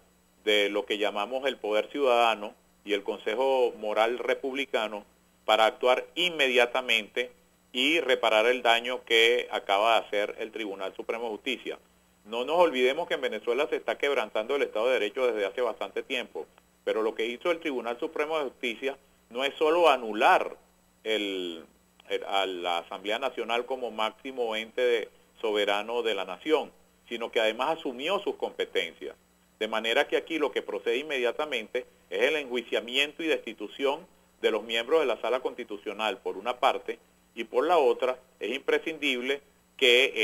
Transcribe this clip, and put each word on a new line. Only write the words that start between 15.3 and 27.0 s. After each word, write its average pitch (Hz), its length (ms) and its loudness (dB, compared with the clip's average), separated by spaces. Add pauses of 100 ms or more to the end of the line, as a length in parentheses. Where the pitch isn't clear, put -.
hace 98 160 -4
bastante 113 420 -4
tiempo, 117 440 -8 (380)
pero 104 180 0
lo 110 100 0
que 113 140 -4
hizo 123 240 -4
el 165 80 -2
Tribunal 120 400 -6
Supremo 160 400 -4
de 143 60 -2
Justicia 123 520 -6 (320)
no 123 140 -4
es 139 120 -2
solo 160 340 6
anular 127 640 4 (480)
el, 95 600 -4 (420)
el, 98 160 -4
a 98 220 0
la 87 340 -2
Asamblea 101 400 -6
Nacional 120 460 -4
como 123 260 -6
máximo 110 640 -4
ente 113 260 -4
de, 120 280 2 (320)
soberano 107 600 0
de 110 140 0
la 95 80 -4
nación, 117 480 -2 (380)